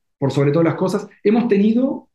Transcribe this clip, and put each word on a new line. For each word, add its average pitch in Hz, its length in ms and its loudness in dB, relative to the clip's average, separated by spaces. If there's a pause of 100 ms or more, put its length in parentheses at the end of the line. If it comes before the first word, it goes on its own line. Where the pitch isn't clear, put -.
(180)
por 135 120 -2
sobre 143 200 0
todas 165 160 2
las 156 80 0
cosas. 190 340 -4 (160)
Hemos 220 240 2
tenido, 220 680 0